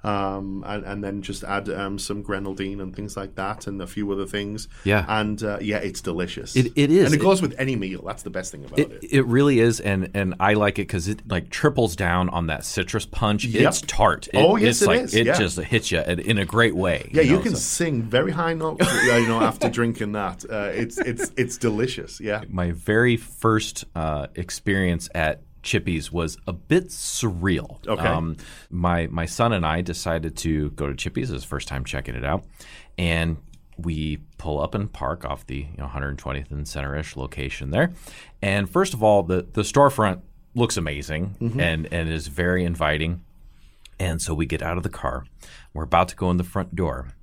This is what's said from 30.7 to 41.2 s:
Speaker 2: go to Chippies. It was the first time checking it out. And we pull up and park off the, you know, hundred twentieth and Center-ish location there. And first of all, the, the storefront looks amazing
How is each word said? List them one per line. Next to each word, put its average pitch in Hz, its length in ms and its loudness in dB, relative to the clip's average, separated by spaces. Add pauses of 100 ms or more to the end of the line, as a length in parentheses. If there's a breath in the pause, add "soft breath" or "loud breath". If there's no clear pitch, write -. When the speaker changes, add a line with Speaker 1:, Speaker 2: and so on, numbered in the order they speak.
Speaker 2:
go 71 160 -4
to 69 80 -4
Chippies. - 340 -4
It 82 40 -4
was 67 80 -6
the - 80 -14
first 71 180 -6
time 67 160 -6
checking 65 320 -6
it 60 80 -6
out. 76 220 -2 (520 loud breath)
And 82 380 0 (420)
we 78 420 -4 (180)
pull 73 240 -4
up 78 120 -2
and 104 180 -4
park - 340 -6
off 69 220 -8
the, 67 100 -8
you 71 200 -10
know, 71 100 -8
hundred 69 300 -6
twentieth 69 340 -8
and 73 140 -6
Center-ish 71 520 -6
location 65 540 -6
there. 151 200 2 (500 loud breath)
And 196 280 0
first - 240 2
of 107 100 -2
all, 104 200 8
the, 90 280 0
the 104 120 0
storefront 113 580 4 (340)
looks 120 220 2
amazing 78 640 -4